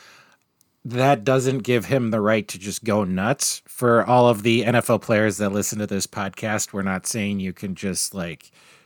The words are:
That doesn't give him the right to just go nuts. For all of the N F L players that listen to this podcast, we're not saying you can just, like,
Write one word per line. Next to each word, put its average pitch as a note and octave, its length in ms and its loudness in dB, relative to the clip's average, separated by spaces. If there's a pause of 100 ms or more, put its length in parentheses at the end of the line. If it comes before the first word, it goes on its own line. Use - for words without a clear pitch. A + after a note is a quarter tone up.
(840)
That B2 380 2
doesn't C3 360 2
give A#2+ 260 0
him B2 260 0
the A2 100 0
right G#2+ 280 2
to G2 100 -12
just F#2+ 240 -8
go G#2 220 0
nuts. F#2 640 -2
For A#2 360 4
all B2 240 6
of G#2 140 2
the A#2 220 2
N A#2+ 100 2
F A#2+ 160 2
L A2 80 4
players G#2+ 380 2
that G2+ 160 -2
listen G2+ 260 -4
to G#2 80 -4
this G2 220 -4
podcast, G#2 640 -6
we're G2 100 -4
not F#2+ 240 -2
saying G2+ 320 -4
you F#2+ 140 -6
can F#2+ 240 -8
just, - 380 -4
like, E2+ 360 -10 (360)